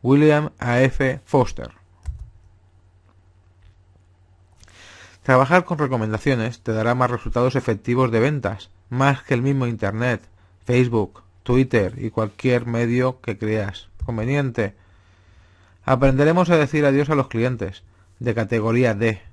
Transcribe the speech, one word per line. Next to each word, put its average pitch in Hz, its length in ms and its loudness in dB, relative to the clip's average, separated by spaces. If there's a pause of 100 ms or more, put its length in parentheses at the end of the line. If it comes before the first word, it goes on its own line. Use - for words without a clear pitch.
William 147 560 4
A 123 220 0
F 135 440 0
Foster. 117 460 -2 (3500)
Trabajar 135 420 4
con 160 140 -6
recomendaciones 117 840 -2
te 113 100 -6
dará 110 220 0
más 123 160 0
resultados 123 460 -2
efectivos 120 560 0
de 113 80 0
ventas, 120 500 -2 (200)
más 135 340 0
que - 100 -2
el 120 80 0
mismo 135 240 0
Internet, 110 560 -4 (440)
Facebook, 120 580 0 (180)
Twitter 123 560 0
y 110 140 -8
cualquier 117 560 -2
medio 120 540 -2
que 101 180 -8
creas 107 500 -6 (160)
conveniente. 120 680 -4 (1080)
Aprenderemos 143 680 2
a 170 60 4
decir 151 280 0
adiós 139 240 2
a 156 60 2
los 135 120 0
clientes 113 560 -4 (360)
de 113 160 -4
categoría 113 580 0
D 107 400 -2